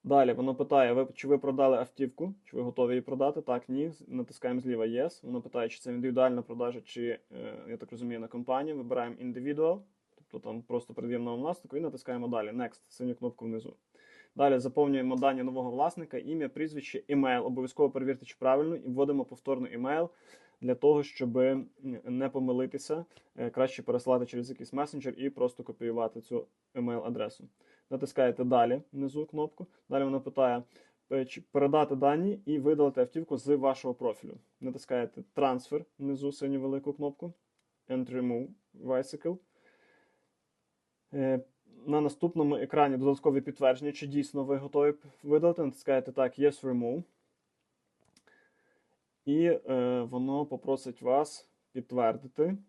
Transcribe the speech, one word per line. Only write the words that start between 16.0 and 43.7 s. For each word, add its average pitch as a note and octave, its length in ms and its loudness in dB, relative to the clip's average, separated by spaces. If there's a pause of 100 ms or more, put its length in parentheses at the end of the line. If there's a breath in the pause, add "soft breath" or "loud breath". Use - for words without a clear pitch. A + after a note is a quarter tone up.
ім'я, D3+ 320 -4
прізвище, D3+ 580 -8
імейл. C3 380 4
Обов'язково C3 440 2
перевірте, C3 360 -2
чи - 140 -20
правильно, D3 360 4
і C3 140 -10
вводимо C#3 360 2
повторно C3 420 -4
імейл D3 420 0 (520 soft breath)
для B2 140 0
того, D3 280 6
щоб, B2+ 340 -4
м, C3 320 2 (340)
не B2+ 260 -2
помилитися. C3 760 -2 (300 soft breath)
Е, A#2+ 140 -4
краще C3 340 -2
пересилати B2 420 2
через A#2+ 240 -8
якийсь C3+ 240 -14
месенджер C#3 440 -4
і C#3 120 -4
просто B2 340 -2
копіювати A2+ 580 -4
цю A#2 260 -6 (280)
імейл-адресу. A#2 680 -4 (460 soft breath)
Натискаєте C3 540 0
«Далі» B2 380 4 (100)
внизу C#3 340 -4
кнопку. D3+ 420 -6 (220 soft breath)
Далі C3+ 140 2
воно C3+ 180 0
питає, B2 420 2 (480 soft breath)
е, C3+ 140 0
чи - 160 -14
передати C#3 540 4
дані D3+ 500 2
і D3 140 0
видалити C#3+ 420 4
автівку D#3 360 -2
з C#3+ 180 2
вашого C3+ 380 0
профілю. - 440 -6 (240)
Натискаєте B2+ 640 -4 (100)
«Трансфер» C#3+ 520 0 (140)
внизу, C#3 320 -4
синю C#3 300 -4
велику C#3 320 -4
кнопку. D3 400 -6 (560)
«And B2+ 260 -4
remove B2 320 -2 (360)
bicycle». C#3 540 -2 (1800 soft breath)
Е, C3 260 2 (460)
на D3+ 160 2
наступному D3 540 0
екрані C3+ 420 2
додаткові C#3 440 2
підтвердження, C#3 500 2